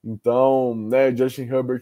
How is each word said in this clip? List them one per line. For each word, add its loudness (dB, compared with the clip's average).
Então, 0
né, 0
Justin -2
Herbert -4